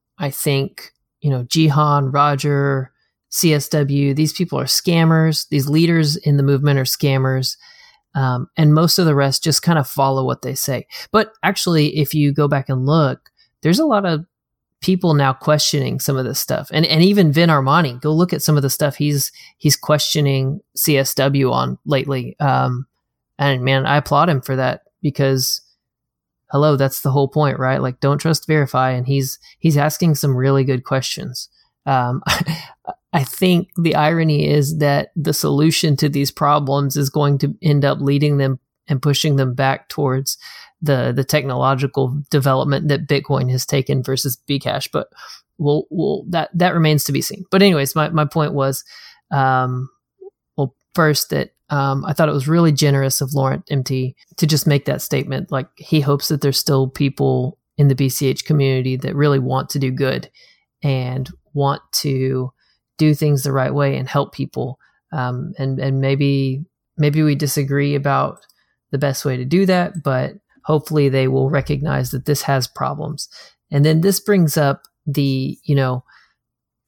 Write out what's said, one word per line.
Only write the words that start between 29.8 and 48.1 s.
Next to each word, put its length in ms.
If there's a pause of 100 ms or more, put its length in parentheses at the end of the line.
some 220
really 260
good 220
questions. 640 (380)
Um, 400
<laughs> 880
I 120
think 520
the 180
irony 520
is 320
that 380
the 160
solution 640
to 140
these 200
problems 640
is 120
going 300
to 240
end 220
up 160
leading 360
them 240 (280)
and 140
pushing 340
them 180
back 340
towards 480 (440)
the, 340
the 100
technological 1080
development 580
that 200
Bitcoin 420
has 160
taken 360
versus 360 (100)
Bcash. 440
But 160 (500)
we'll, 320
we'll, 380
that, 260
that 200
remains 300
to 80
be 100
seen. 280
But 120
anyways, 320
my, 160